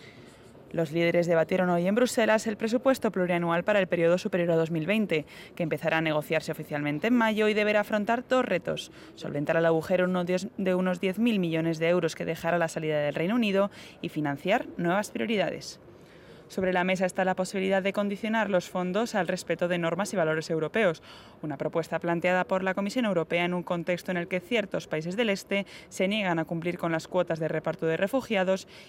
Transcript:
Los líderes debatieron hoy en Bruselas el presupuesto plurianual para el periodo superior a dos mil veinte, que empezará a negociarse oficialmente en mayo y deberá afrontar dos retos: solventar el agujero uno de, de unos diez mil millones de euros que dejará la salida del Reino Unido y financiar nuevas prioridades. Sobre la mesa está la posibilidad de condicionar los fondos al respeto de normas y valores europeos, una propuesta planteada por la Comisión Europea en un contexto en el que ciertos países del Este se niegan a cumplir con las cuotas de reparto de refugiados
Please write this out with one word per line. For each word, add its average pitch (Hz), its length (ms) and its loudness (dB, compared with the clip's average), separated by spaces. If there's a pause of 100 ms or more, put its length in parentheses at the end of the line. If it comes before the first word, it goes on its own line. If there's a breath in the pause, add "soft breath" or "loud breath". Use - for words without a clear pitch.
(720 loud breath)
Los 160 200 -2
líderes 170 340 2
debatieron 175 440 2
hoy 175 180 2
en 202 80 2
Bruselas 220 520 2
el 214 100 -4
presupuesto 233 520 0
plurianual 175 540 0
para 208 160 4
el 185 80 2
periodo 170 300 4
superior 180 340 0
a 165 60 4
dos 165 140 2
mil 156 140 0
veinte, 180 400 0 (300 loud breath)
que - 80 -2
empezará 160 360 0
a - 20 4
negociarse 156 500 0
oficialmente 147 560 -2
en 240 80 4
mayo 220 320 2
y 214 60 2
deberá 214 260 2
afrontar 214 480 0
dos 254 160 2
retos: 165 480 -4 (240 loud breath)
solventar 147 400 -2
el 165 120 4
agujero 165 360 2
uno 180 220 0
de, 180 320 -2
de 185 180 2
unos 180 240 0
diez 185 180 -2
mil 220 220 2
millones 165 400 0
de 165 80 2
euros 170 280 2
que 170 100 -8
dejará 165 320 0
la 170 100 2
salida 156 320 -2
del 147 160 0
Reino 175 200 0
Unido 202 360 2 (300 loud breath)
y - 80 -6
financiar 151 560 0 (100)
nuevas 175 360 0
prioridades. 208 680 -4 (680 loud breath)
Sobre 185 260 0
la 180 100 2
mesa 185 240 0
está 185 180 0
la 185 100 2
posibilidad 190 460 0
de 196 100 0
condicionar 202 600 -2
los 180 180 0
fondos 185 460 -2
al 185 120 2
respeto 180 400 -2
de 175 120 0
normas 170 340 -2
y - 20 -6
valores 160 360 0
europeos, 160 500 0 (400 loud breath)
una 147 160 -6
propuesta 160 400 -2
planteada 175 460 2
por 190 180 0
la 190 140 -2
Comisión 202 300 -2
Europea 170 400 0
en 175 100 0
un 175 80 -2
contexto 175 480 -2
en 175 60 -2
el 175 100 -4
que 185 120 -2
ciertos 196 460 -2
países 165 300 -4
del 226 160 2
Este 196 340 -2 (240 loud breath)
se 190 180 0
niegan 196 300 0
a 160 80 0
cumplir 170 320 -4
con 170 140 -2
las 160 160 -2
cuotas 175 320 0
de 160 80 -2
reparto 160 400 -2
de 160 100 2
refugiados 190 680 0 (220 loud breath)